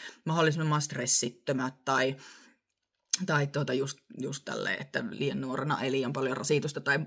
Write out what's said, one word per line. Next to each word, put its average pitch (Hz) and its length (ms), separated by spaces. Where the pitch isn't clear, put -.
mahdollisimman 160 560
stressittömät, 131 920
tai, 135 300
tai 147 220
tuota 143 260
just, 135 240
just 139 260
tälleen, 95 360
että - 280
liian 135 320
nuorena 131 400
ei 131 100
liian 135 220
paljon 131 240
rasitusta - 440
tai, 139 260